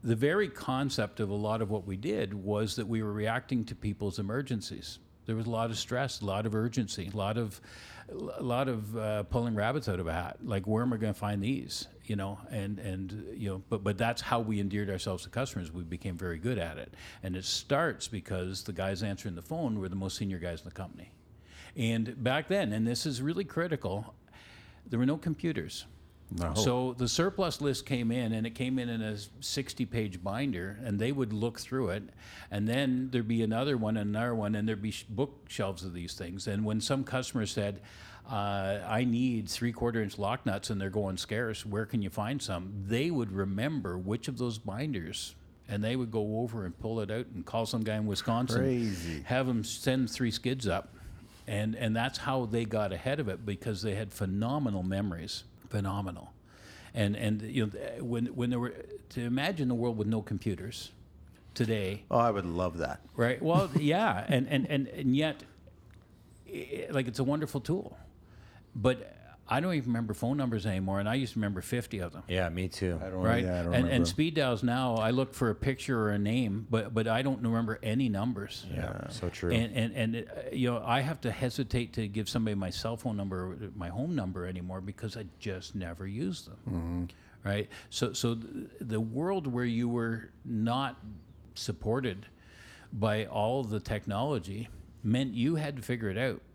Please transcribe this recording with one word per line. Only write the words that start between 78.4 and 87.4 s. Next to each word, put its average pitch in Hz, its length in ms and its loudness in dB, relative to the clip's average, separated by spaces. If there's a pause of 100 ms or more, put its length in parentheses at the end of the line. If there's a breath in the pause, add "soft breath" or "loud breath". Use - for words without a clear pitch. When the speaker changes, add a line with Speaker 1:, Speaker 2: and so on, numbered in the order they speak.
Speaker 3:
Yeah, - 40 -2 (260)
Speaker 2:
Yeah. - 60 -6
Speaker 3:
so 90 200 -2
true. - 220 0
Speaker 1:
And, 117 240 4
and, 113 180 2 (220)
and, - 0 -
uh, - 380 -6
you 123 180 4
know, 120 140 0
I 127 160 4
have 151 200 -2
to 117 100 0
hesitate 123 600 0
to 110 140 0
give 101 220 -2
somebody 110 260 2
my 95 140 0
cell 113 280 -2
phone 110 200 -2
number, 92 400 -2 (180)
my 87 140 -6
home 143 260 -2
number 92 320 -2
anymore, 90 340 -4
because 101 360 -6
I 107 80 -8 (140)
just 92 360 -6
never 87 320 -4
use 156 380 -4
them. - 120 -16 (100)
Speaker 2:
Mm-hmm. 87 360 0 (440 loud breath)